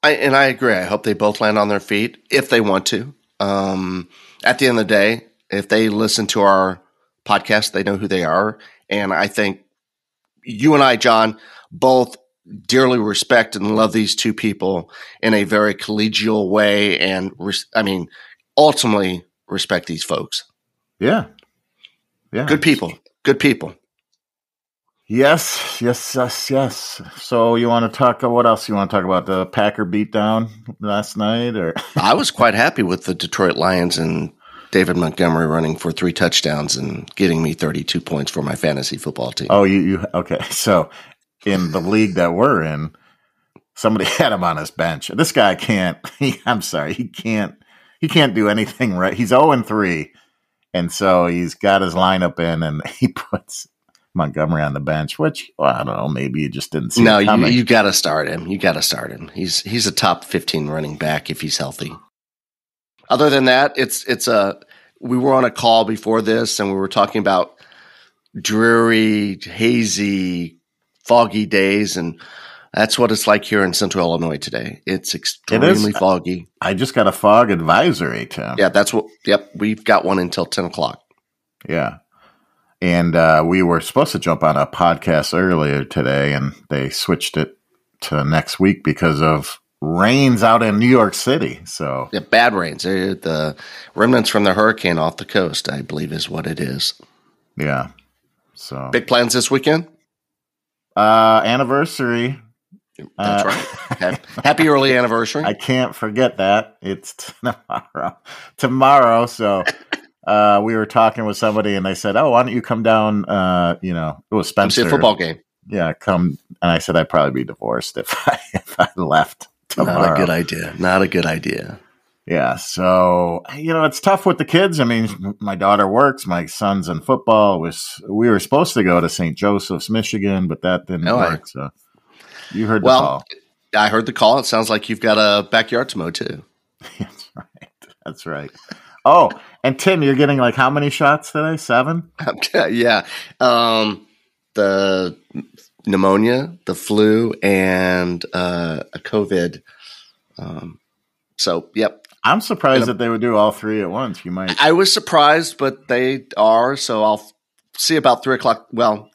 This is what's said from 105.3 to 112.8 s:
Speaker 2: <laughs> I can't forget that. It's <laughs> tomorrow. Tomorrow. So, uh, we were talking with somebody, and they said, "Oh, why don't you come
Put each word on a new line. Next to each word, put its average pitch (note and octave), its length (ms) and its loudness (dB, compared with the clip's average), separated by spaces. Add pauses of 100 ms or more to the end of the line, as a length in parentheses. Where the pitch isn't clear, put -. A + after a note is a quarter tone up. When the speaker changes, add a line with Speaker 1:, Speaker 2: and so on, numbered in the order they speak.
Speaker 2:
<laughs> - 20 -2
I G#2 80 0
can't B2+ 420 -2
forget A#2 420 -2
that. G2+ 440 2
It's F#2+ 320 -8
<laughs> - 280 -18
tomorrow. - 760 -8 (400)
Tomorrow. B2+ 720 4
So, G2+ 360 -2 (640)
uh, G#2 360 4
we A2+ 120 -2
were A2 100 0
talking A2+ 400 2
with G#2 120 -4
somebody, G#2 380 0
and F#2+ 100 -2
they F#2+ 100 -2
said, G#2 220 -2
"Oh, C#3+ 140 2
why A#2+ 120 4
don't B2 100 -4
you A#2+ 80 -2
come A2+ 220 -4